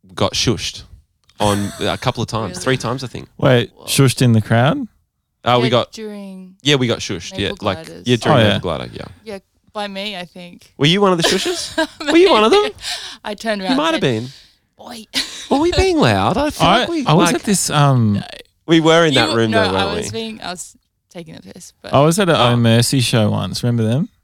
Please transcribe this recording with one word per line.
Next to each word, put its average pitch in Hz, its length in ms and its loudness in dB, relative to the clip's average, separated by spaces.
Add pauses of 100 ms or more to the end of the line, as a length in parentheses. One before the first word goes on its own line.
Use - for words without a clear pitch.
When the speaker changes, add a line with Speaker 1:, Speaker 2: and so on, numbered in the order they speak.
(140)
Speaker 1:
got 98 200 -2
shushed - 480 -4 (580)
on 101 360 0
Speaker 2:
<laughs> - 40 -12
Speaker 1:
a 92 160 -2
couple 123 260 -4
of 107 60 -6
times, 110 280 -6
Speaker 2:
Really? - 80 -12
Speaker 1:
three 135 120 0
times, 127 260 -6
I 127 40 -10
think. - 220 -14 (100)
Speaker 3:
Wait, 123 360 2
Speaker 2:
Whoa. - 120 -20
Speaker 3:
shushed - 340 2
in 123 120 4
the 110 100 4
crowd? 143 440 0 (560)
Speaker 1:
Uh, 123 160 2
we 123 100 2
Speaker 2:
Yeah, - 20 0
Speaker 1:
got 120 220 0
Speaker 2:
during 196 720 -16
Speaker 1:
Yeah, 143 120 2
we 127 120 2
got 113 120 -2
shushed. - 400 -10
Yeah, 98 140 -4
Speaker 2:
Maple - 140 -12
Speaker 1:
like, 95 200 -4
Speaker 2:
Gliders. 85 200 -18
Speaker 1:
yeah, 123 100 4
during 143 220 0
Speaker 3:
Oh, - 40 6
Speaker 1:
Maple 104 120 4
Speaker 3:
yeah. 98 60 -2
Speaker 1:
Glider, 71 320 -6
yeah. - 120 -12 (200)
Speaker 2:
Yeah, 208 140 -12 (340)
by 208 160 -8
me, 196 300 -8
I 180 80 -12
think. 175 500 -20
Speaker 1:
Were 135 100 0
you 185 140 2
one 196 120 4
of 170 60 0
the 170 80 -2
shushes? 330 500 -2 (220)
Speaker 2:
<laughs> 294 140 -4
Speaker 1:
Were 320 60 4
you 359 120 6
one 214 140 4
of 220 60 4
them? 415 200 2 (540)
Speaker 2:
I 214 80 -6
turned 208 300 -6
around 190 80 -4
Speaker 1:
You 262 120 0
Speaker 2:
and - 0 -
Speaker 1:
might 320 120 0
have 214 80 -2
Speaker 2:
said, 123 260 -2 (520)
Speaker 1:
been. - 60 -20
Speaker 2:
"Oi." 233 200 -18 (220)
<laughs> - 220 -12
Speaker 1:
Were 277 100 2
we 349 120 2
being 381 260 2
loud? 117 380 2
I 294 140 0
feel 160 160 0
Speaker 3:
I, 196 140 4
Speaker 1:
like 226 100 -2
we, 311 160 -4
Speaker 3:
I 151 80 4
was 170 180 4
Speaker 1:
like, 339 40 -2
Speaker 3:
at - 80 -6
this, - 260 -2
um, 135 440 2
Speaker 2:
No. 95 80 -2 (440)
Speaker 1:
we 165 140 4
were 160 260 6
in 143 80 2
Speaker 2:
You 127 60 4
Speaker 1:
that 113 100 2
Speaker 2:
were, 117 60 0
Speaker 1:
room 113 140 2
Speaker 2:
no, 110 120 2
Speaker 1:
though, 95 100 0
weren't 95 160 -2
Speaker 2:
I 101 60 -4
was - 120 -6
Speaker 1:
we? - 60 -10
Speaker 2:
being, 226 300 -10
I 175 80 -10
was - 260 -14 (340)
taking 165 260 -16
a - 40 -20
piss, - 320 -20 (100)
but - 100 -8
Speaker 3:
I 131 80 4
was 165 180 4
at 190 100 2
an 156 80 4
Speaker 1:
Oh. 120 160 4
Speaker 3:
Oh 120 40 2
Mercy 117 440 4
show 110 300 2
once. 104 320 -4
Remember 117 220 0
them? 131 240 -2 (160)